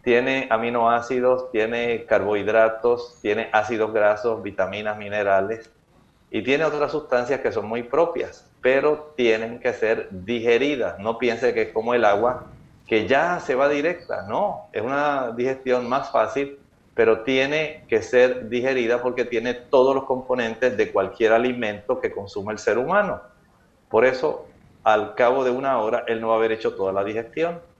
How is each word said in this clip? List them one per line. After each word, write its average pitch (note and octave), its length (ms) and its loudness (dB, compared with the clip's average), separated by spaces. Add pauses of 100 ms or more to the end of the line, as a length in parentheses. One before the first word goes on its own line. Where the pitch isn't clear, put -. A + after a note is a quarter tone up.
Tiene B2+ 480 0
aminoácidos, A#2+ 1000 0
tiene A#2 540 -2
carbohidratos, A2 1160 2
tiene G#2+ 300 -2
ácidos G#2+ 420 0
grasos, G#2 480 2
vitaminas, G2+ 560 -4
minerales G2+ 720 0 (640)
y G#2+ 80 -2
tiene C#3+ 220 0
otras D3 260 -2
sustancias C3 500 -2
que A2 120 -2
son G#2 140 -4
muy A#2 160 -6
propias, - 680 -2 (120)
pero C#3 540 2
tienen A#2 440 0
que A#2+ 140 -2
ser A2+ 360 -2
digeridas. A#2 880 0
No A2+ 200 -4
piense A#2 340 0
que A2 100 0
es G#2+ 100 -4
como A2+ 200 -2
el A#2 140 4
agua, A2 400 2 (400)
que G#2+ 200 2
ya D#3+ 320 2
se - 160 -4
va C3+ 140 2
directa. D3 580 -4
No, E3+ 460 -4
es G#2 80 -6
una C#3 520 -2
digestión B2 580 -2
más - 200 -2
fácil, C3+ 480 -2 (360)
pero A2 260 4
tiene C#3+ 640 -2
que A2 140 2
ser B2 480 2
digerida B2 540 0
porque B2 240 -2
tiene A#2+ 260 -2
todos C3+ 420 4
los C3+ 100 -2
componentes B2 680 -2
de G#2 160 0
cualquier G2+ 440 2
alimento A#2+ 680 -2
que G#2+ 100 -2
consume G2+ 440 -8
el G#2 40 -10
ser A2 200 0
humano. F3 420 0 (680)
Por A2+ 160 6
eso, C#3 400 -2 (380)
al G#2+ 300 2
cabo C3 300 2
de B2+ 60 2
una C3 320 0
hora, A2+ 240 -2
él A2+ 160 -2
no A2+ 60 -4
va A2+ 60 2
a A2 40 2
haber A2 140 2
hecho A2 220 -4
toda F#2+ 200 -2
la G2 100 0
digestión. D#3 560 -6 (200)